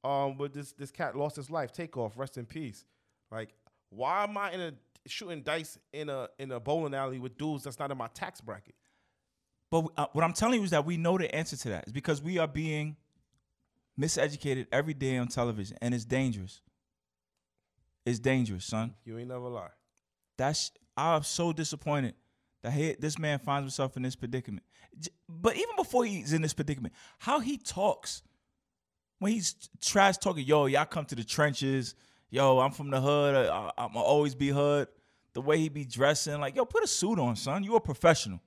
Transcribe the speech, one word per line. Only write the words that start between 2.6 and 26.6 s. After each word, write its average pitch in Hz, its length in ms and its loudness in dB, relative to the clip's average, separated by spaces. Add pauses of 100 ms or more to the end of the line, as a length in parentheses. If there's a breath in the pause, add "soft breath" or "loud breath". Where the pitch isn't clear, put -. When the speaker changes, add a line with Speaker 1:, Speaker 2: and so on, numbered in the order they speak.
Speaker 1:
Like, 110 200 -10 (380)
why 143 320 -2
am 208 160 -4
I 196 140 -4
in 185 80 -6
a 165 120 -6 (340)
shooting 170 360 -10
dice 151 340 -4 (160)
in 147 160 -8
a, 131 200 -6 (100)
in 135 140 -10
a 120 80 -6
bowling 143 340 -2
alley 135 240 -4
with 123 180 -10
dudes 151 280 -6
that's 139 160 -12
not 139 100 -4
in 135 80 -6
my - 100 -6
tax - 320 -12
bracket? 104 360 -14 (920)
Speaker 2:
But - 100 2
w-, 160 180 0
uh, 147 160 0
what 156 100 2
I'm 170 100 2
telling 233 280 2
you 202 40 0
is 175 60 -2
that 151 160 4
we 175 100 -2
know 170 220 2
the 170 160 -2
answer 147 220 -4
to 123 140 -6
that. 87 120 -4
It's 107 100 -12
because 143 300 -2
we 175 160 -2
are 160 80 4
being 151 480 -4 (1040)
miseducated 147 720 0
every 147 240 0
day 131 220 0
on 123 120 0
television, 110 520 -2
and 120 140 0
it's 117 100 -4
dangerous. 117 560 -2 (1400)
It's 120 140 0
dangerous, 117 460 0
son. 110 300 -4 (100)
Speaker 1:
You 113 140 -12
ain't 120 100 -12
never 123 200 -10
lie. 101 220 -10 (680)
Speaker 2:
That's, 139 340 0 (260)
I'm 156 260 2
so 170 300 -2
disappointed 147 600 -2 (480)
that 120 100 -4
he, 151 260 0
this 147 200 -4
man 151 200 -2
finds 139 260 -2
himself 135 320 -4
in 127 60 -4
this 127 140 -4
predicament. 120 480 -6 (340 soft breath)
J-, 160 120 -12 (180)
but 175 280 0
even 440 200 -2
before 247 280 0
he's 180 280 -4
in 160 100 2
this 151 120 -2
predicament, 135 400 -6 (240 loud breath)